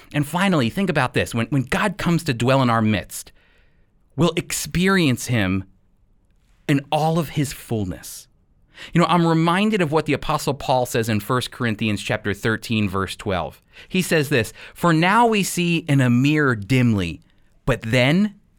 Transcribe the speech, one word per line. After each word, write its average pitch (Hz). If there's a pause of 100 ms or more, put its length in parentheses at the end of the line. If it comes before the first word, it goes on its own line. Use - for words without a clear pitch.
(120)
And 147
finally, 175
think 190
about 135
this. 95
When, 117
when 139
God 190
comes 170
to 135
dwell 127
in 127
our 113
midst, - (840)
we'll 160
experience 170
him 98 (1040)
in 139 (120)
all 156
of 160
his 143
fullness. - (680)
You 165
know, 170
I'm 170
reminded 175
of 151
what 156
the 147
Apostle 143
Paul 131
says 117
in 107
First 123
Corinthians 110
chapter 107
thirteen, 107
verse 95
twelve. 85 (280)
He 185
says 160
this, 123 (200)
"For 170
now 185
we 214
see 170
in 139
a 127
mirror 135
dimly, 104 (460)
but 113
then 135 (220)